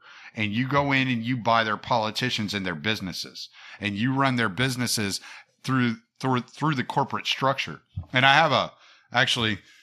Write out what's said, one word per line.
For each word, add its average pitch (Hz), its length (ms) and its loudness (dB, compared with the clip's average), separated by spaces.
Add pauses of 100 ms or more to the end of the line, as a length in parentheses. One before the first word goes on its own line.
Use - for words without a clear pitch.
(340)
and 104 180 -2
you 123 160 -2
go 143 220 2
in 131 180 2
and 120 140 0
you 123 140 -2
buy 113 280 2
their 107 120 0
politicians 110 760 -2
and 98 140 -2
their 90 80 -2
businesses, 87 720 -6 (320)
and 101 140 -4
you 117 180 0
run 135 240 2
their 117 120 2
businesses 117 720 -2 (420)
through, 123 340 0 (220)
through, 131 240 0
through 151 320 -2
the 123 100 -2
corporate 110 440 -2
structure. 131 520 -2 (320)
And 127 140 4
I 139 80 8
have 156 160 6
a, 101 220 2 (400)
actually, 117 460 2 (240)